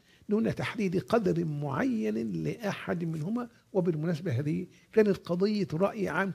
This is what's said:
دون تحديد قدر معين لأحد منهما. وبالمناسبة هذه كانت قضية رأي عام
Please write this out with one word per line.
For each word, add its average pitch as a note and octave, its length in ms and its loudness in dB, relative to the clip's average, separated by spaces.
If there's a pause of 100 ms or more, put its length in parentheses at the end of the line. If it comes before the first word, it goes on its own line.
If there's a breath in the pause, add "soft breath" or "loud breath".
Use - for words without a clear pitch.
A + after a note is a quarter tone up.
(280 soft breath)
دون G#3+ 260 2
تحديد F3+ 460 -2
قدر F3+ 440 2
معين G#3+ 880 -2 (120)
لأحد F#3 600 -4
منهما. E3+ 440 -4 (240 soft breath)
وبالمناسبة F3 680 0
هذه E3+ 260 -2 (260 soft breath)
كانت G#3 240 6
قضية G3 560 0
رأي F#3+ 360 0
عام F3 260 0